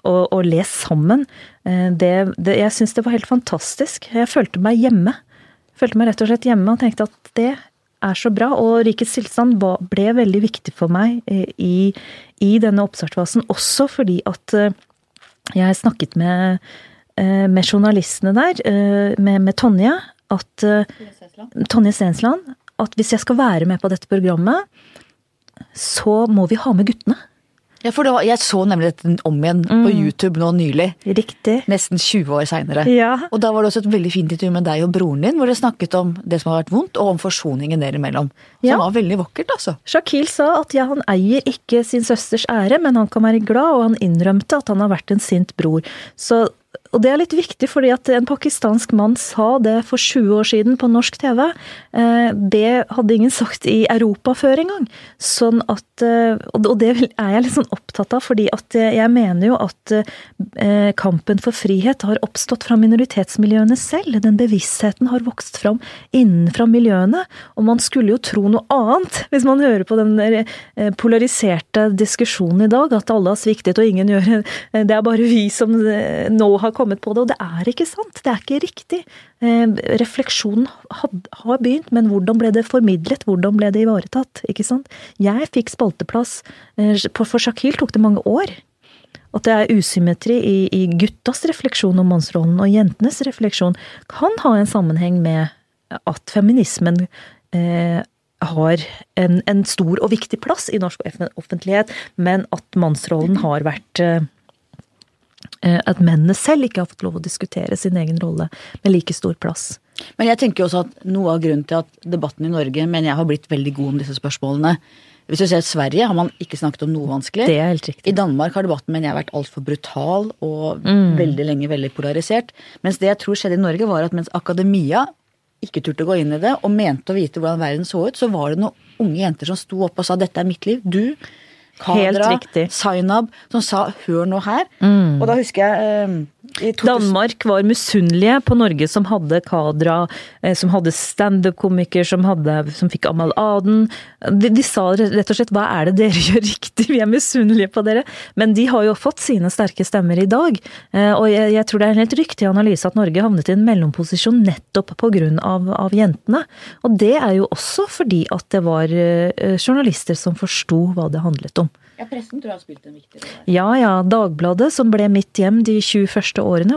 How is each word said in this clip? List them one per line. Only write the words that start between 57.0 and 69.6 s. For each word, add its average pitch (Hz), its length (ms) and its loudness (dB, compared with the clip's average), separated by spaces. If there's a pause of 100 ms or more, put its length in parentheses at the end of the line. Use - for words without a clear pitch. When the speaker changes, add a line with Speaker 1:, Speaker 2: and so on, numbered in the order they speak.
Speaker 1:
er 202 160 -2
jeg 240 100 4
litt 247 100 -4
sånn 285 200 0
opptatt - 400 -6
av, 254 80 0
fordi 214 320 0
at, - 220 -6
eh, 226 220 2
jeg 220 120 4
mener 202 380 2
jo 247 100 2
at, - 340 -4 (640)
eh, 202 360 2
kampen 196 480 -2
for 240 100 -2
frihet 196 520 0
har 214 180 0
oppstått - 420 -6
fra 233 140 0
minoritetsmiljøene 220 1000 2
selv. 302 440 -4
Den 208 160 4
bevisstheten 214 720 0
har 247 100 0
vokst - 380 -10
fram 220 220 0 (340)
innenfra 202 560 4
miljøene, 226 560 4 (320)
og 220 60 0
man 233 160 2
skulle 233 340 0
jo 254 40 0
tro 202 320 -2
noe 226 200 2
annet 285 600 0
hvis 262 140 2
man 269 140 4
hører 226 240 2